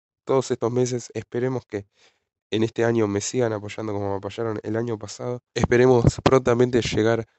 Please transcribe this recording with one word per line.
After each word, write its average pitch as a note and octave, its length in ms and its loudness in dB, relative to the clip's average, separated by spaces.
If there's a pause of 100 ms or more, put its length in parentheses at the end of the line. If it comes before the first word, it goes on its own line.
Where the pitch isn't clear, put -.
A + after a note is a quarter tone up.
(240)
todos C3+ 260 0
estos A#2+ 220 -2
meses. B2 420 -2
Esperemos A#2+ 520 -6
que G2+ 200 -8 (640)
en A2 120 0
este A2+ 220 0
año A#2 240 2
me G2+ 120 -2
sigan A#2+ 320 -2
apoyando G#2 400 -8
como G2+ 180 -4
me G2 60 -4
apoyaron G#2 460 -8
el G#2+ 140 -6
año A#2 220 -4
pasado. B2 440 -10 (120)
Esperemos B2 720 4
prontamente B2 560 4
llegar A2+ 460 0 (120)